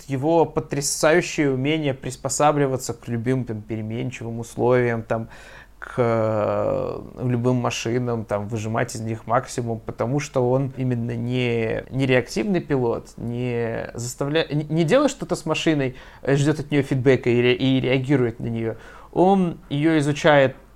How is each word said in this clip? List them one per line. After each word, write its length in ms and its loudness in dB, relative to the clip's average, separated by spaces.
его 380 2
потрясающее 1080 0
умение 420 0
приспосабливаться 1000 0
к 140 -16
любым, 380 -2
там, 160 -8
переменчивым 800 -8
условиям, 640 0
там, 260 -4
к, 200 -14
э, 1040 0
любым 340 2
машинам, 680 -2
там, 220 -4
выжимать 480 -4
из 60 -8
них 260 -8
максимум, 520 -2
потому 400 -4
что 300 0
он 260 0
именно 400 -2
не, 760 -2
не 160 -2
реактивный 540 2
пилот, 560 -2
не 760 -4
заставля-, 600 -4
не, 120 0
не 180 0
делает 280 4
что-то 240 -6
с 100 -8
машиной, 500 0
э, 120 2
ждёт 240 2
от 120 -10
неё 100 4
фидбэка 480 2
и 120 4
ре-, 140 4
и 240 2
реагирует 600 0
на 80 -6
неё. 280 -4
Он 440 4
её 300 2
изучает 560 4